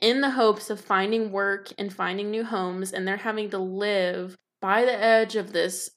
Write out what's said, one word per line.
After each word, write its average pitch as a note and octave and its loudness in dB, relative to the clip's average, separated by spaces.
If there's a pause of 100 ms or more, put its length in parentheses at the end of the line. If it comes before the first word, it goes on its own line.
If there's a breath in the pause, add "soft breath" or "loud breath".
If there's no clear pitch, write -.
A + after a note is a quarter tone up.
in A#3+ 4
the C#4 2
hopes A3 2
of G#3 -6
finding G#3 0
work G3 -2
and G3 -6
finding G3 -4
new A3 -2
homes, F#3+ -4
and F#3+ -4
they're G3 -2
having G#3+ -4
to G3 -4
live F#3 -2 (260)
by G3+ 4
the B3 2
edge A3 4
of F#3 -4
this F3 -2